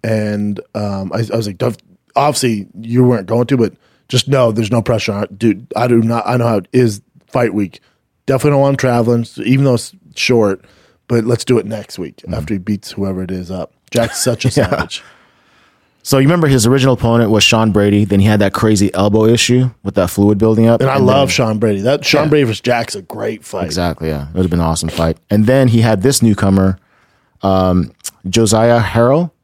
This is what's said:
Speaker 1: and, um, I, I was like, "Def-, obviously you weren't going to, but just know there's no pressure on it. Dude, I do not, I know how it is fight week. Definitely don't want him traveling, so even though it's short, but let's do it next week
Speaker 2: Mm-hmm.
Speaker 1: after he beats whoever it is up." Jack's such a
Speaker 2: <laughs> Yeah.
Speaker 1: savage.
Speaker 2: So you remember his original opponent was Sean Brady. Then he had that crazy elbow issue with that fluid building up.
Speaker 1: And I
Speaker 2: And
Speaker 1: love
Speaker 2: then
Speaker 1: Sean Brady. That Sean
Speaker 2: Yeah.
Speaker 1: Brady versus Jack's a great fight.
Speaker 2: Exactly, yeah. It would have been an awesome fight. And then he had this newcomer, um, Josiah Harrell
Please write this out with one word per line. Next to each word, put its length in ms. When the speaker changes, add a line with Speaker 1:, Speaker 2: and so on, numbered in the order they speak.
Speaker 1:
and, 560
um, 380
I, 200
I 20
was 120
like, 100
"Def-, 180
obviously 520
you 240
weren't 240
going 200
to, 100
but 160
just 200
know 240
there's 180
no 120
pressure 280
on 120
it. 160
Dude, 360
I 120
do 140
not, 240
I 120
know 100
how 100
it 140
is 300
fight 280
week. 280
Definitely 240
don't 100
want 140
him 20
traveling, 480
so 160
even 240
though 80
it's 180
short, 480
but 180
let's 180
do 140
it 80
next 340
week 180
Speaker 2:
Mm-hmm. 180
Speaker 1:
after 180
he 60
beats 320
whoever 320
it 80
is 180
up." 240
Jack's 340
such 220
a 40
Speaker 2:
<laughs> 60
Yeah. 140
Speaker 1:
savage. 340
Speaker 2:
So 160
you 60
remember 220
his 180
original 280
opponent 380
was 120
Sean 300
Brady. 320
Then 160
he 60
had 120
that 140
crazy 400
elbow 320
issue 460
with 120
that 140
fluid 280
building 280
up. 140
Speaker 1:
And 100
I 60
Speaker 2:
And 100
Speaker 1:
love 220
Speaker 2:
then 60
Speaker 1:
Sean 260
Brady. 220
That 240
Sean 200
Speaker 2:
Yeah. 40
Speaker 1:
Brady 160
versus 160
Jack's 340
a 60
great 420
fight. 220
Speaker 2:
Exactly, 420
yeah. 220
It 60
would 80
have 60
been 120
an 40
awesome 220
fight. 300
And 180
then 200
he 140
had 220
this 180
newcomer, 580
um, 500
Josiah 500
Harrell 520